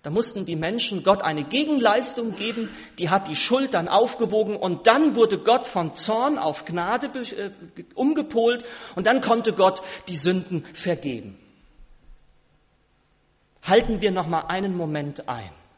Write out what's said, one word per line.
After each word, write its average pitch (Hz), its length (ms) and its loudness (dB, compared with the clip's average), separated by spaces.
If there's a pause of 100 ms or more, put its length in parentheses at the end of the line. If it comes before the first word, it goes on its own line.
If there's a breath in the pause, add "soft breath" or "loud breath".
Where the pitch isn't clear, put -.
Da 147 80 -8
mussten 202 340 -2
die 170 120 -4
Menschen 185 460 -4
Gott 196 200 4
eine 151 220 -2
Gegenleistung 240 880 0
geben, 220 320 -6 (320 loud breath)
die 170 100 0
hat 196 200 2
die 151 80 -6
Schuld 269 360 0
dann 175 140 0
aufgewogen 208 680 2
und 180 280 -2
dann 254 300 6
wurde 214 240 4
Gott 247 260 2
von 165 300 -4
Zorn 247 420 0
auf - 280 -4
Gnade 190 420 -4
be-, 254 140 -8
äh, 202 300 -8 (420)
umgepolt 240 720 0 (300 loud breath)
und 196 120 0
dann 254 140 4
konnte 226 320 2
Gott 185 280 4 (280 loud breath)
die 170 80 -2
Sünden 180 560 0
vergeben. 123 680 -6 (2250)
Halten 208 360 4
wir 202 100 2
noch 180 160 -2
mal - 140 0
einen 190 340 -4
Moment 151 540 -6
ein. 113 200 -8 (280)